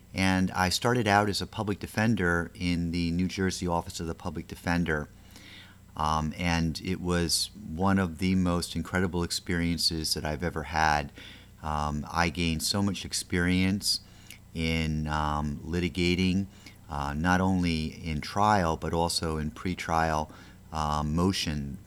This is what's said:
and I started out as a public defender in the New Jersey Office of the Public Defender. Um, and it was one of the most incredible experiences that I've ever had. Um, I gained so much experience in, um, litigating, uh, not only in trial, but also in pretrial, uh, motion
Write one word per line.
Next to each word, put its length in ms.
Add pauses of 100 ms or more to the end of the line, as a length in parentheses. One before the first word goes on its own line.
(120)
and 420
I 160
started 380
out 220
as 100
a 60
public 320
defender 760
in 340
the 220
New 160
Jersey 400
Office 320
of 80
the 80
Public 320
Defender. 600 (880)
Um, 400
and 480
it 160
was 520 (240)
one 240
of 180
the 160
most 420
incredible 460
experiences 920
that 100
I've 180
ever 200
had. 480 (500)
Um, 500
I 180
gained 340
so 180
much 240
experience 960 (560)
in, 520
um, 560
litigating, 840 (420)
uh, 240
not 260
only 640
in 160
trial, 580
but 160
also 440
in 140
pretrial, 800 (420)
uh, 300
motion 840